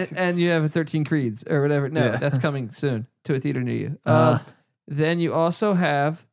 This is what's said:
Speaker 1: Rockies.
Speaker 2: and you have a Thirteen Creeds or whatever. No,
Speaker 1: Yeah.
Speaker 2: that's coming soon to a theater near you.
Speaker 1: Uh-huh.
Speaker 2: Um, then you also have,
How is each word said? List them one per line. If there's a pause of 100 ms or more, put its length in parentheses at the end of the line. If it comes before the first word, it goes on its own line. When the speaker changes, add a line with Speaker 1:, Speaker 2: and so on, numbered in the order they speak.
Speaker 1:
Rockies.
Speaker 2:
and
you
have
a
Thirteen
Creeds
or
whatever.
No,
Speaker 1:
Yeah.
Speaker 2:
that's
coming
soon (180)
to
a
theater
near
you.
Speaker 1:
Uh-huh.
Speaker 2:
Um, (460)
then
you
also
have,